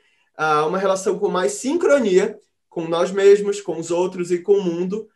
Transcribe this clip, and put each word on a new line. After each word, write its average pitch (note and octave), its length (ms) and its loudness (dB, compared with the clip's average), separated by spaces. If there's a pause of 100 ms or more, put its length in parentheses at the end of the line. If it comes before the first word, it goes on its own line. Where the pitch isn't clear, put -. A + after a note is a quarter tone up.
(380)
ah, D3+ 280 0
uma E3 120 -2
relação F#3+ 420 -2
com G3 100 0
mais F#3 240 -2
sincronia A#3+ 880 2 (300)
com E3 180 -8
nós E3+ 240 -2
mesmos, G3+ 500 4
com E3 180 -8
os E3 120 -6
outros F3+ 400 -4
e F3 80 -2
com G3+ 140 2
o G3 100 0
mundo F3+ 520 -4